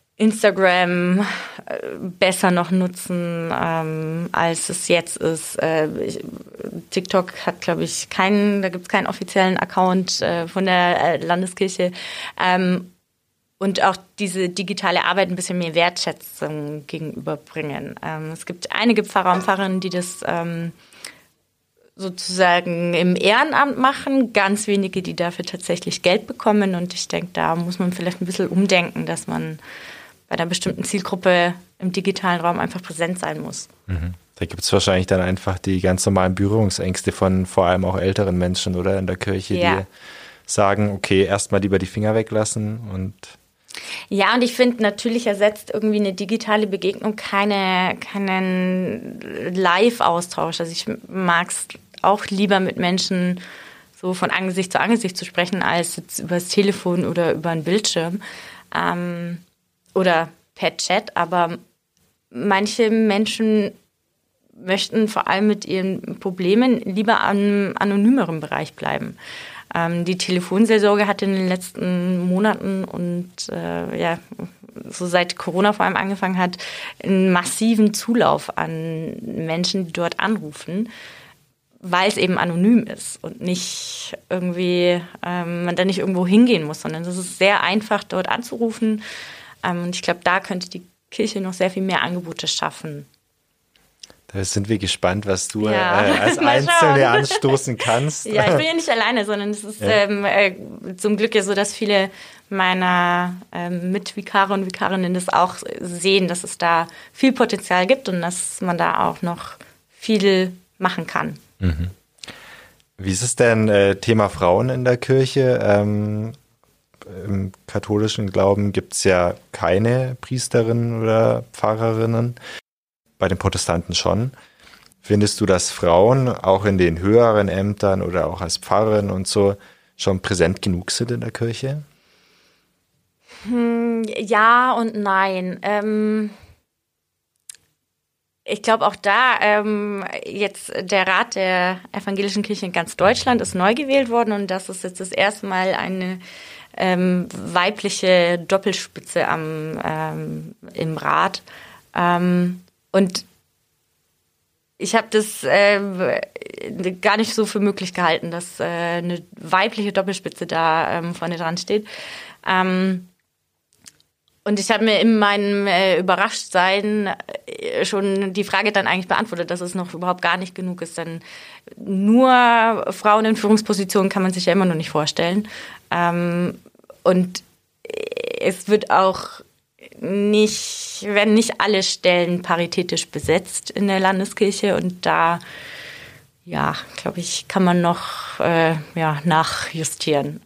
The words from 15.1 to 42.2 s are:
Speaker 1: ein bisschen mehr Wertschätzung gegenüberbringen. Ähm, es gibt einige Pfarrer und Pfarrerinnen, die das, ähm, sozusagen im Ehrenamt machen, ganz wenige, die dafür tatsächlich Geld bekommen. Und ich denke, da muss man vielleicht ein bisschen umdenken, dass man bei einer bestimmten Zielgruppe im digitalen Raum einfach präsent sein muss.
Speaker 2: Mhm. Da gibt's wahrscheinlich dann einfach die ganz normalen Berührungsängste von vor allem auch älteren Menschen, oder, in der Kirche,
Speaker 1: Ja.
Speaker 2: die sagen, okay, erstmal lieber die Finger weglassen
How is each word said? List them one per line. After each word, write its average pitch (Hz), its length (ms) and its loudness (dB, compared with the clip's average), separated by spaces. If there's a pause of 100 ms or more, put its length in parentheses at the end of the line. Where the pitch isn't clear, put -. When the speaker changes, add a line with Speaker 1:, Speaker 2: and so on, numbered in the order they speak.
Speaker 1:
ein 180 60 -2
bisschen 180 220 -4
mehr 170 160 -4
Wertschätzung 151 1120 -4
gegenüberbringen. 151 1200 -8
Ähm, 156 300 -8
es 160 120 -16
gibt - 260 -12
einige 214 320 2
Pfarrer 185 300 2
und 180 100 0
Pfarrerinnen, 190 360 0
die 185 100 -4
das, 180 380 -6
ähm, 170 460 -4 (1200)
sozusagen 180 1000 2
im 180 200 4
Ehrenamt 269 640 4
machen, 269 560 0
ganz 202 340 2
wenige, 196 360 0
die 170 120 -6
dafür 175 300 -4
tatsächlich - 560 -6
Geld 196 260 2
bekommen. 208 480 2
Und 175 180 -6
ich - 140 -8
denke, 170 260 -6
da 165 220 0
muss 175 240 -4
man 180 140 0
vielleicht 175 280 -6
ein 185 40 -2
bisschen 185 220 -2
umdenken, 180 580 2
dass 160 220 -6
man 160 320 -6 (680)
bei 170 80 -4
einer 165 120 -2
bestimmten 180 360 -4
Zielgruppe 180 720 0 (240)
im 185 140 -4
digitalen 185 500 -2
Raum 170 180 0
einfach - 220 -6
präsent 170 380 -6
sein 156 220 -6
muss. - 260 -12 (180)
Speaker 2:
Mhm. 87 300 -4 (220)
Da - 100 -4
gibt's - 260 -4
wahrscheinlich 92 320 4
dann 95 160 2
einfach 92 380 -2
die 95 220 0
ganz 92 240 2
normalen 95 280 4
Berührungsängste 98 800 0
von 95 340 2
vor 92 220 2
allem 92 180 4
auch 95 140 0
älteren 95 400 2
Menschen, 90 360 0
oder, 95 220 0
in 95 80 -2
der 92 120 -4
Kirche, 98 380 -4
Speaker 1:
Ja. 170 260 2
Speaker 2:
die 98 40 -10 (640)
sagen, 104 440 2
okay, 98 340 2
erstmal 98 360 0
lieber 98 160 2
die 92 80 0
Finger 107 300 -2
weglassen 107 640 -2 (120)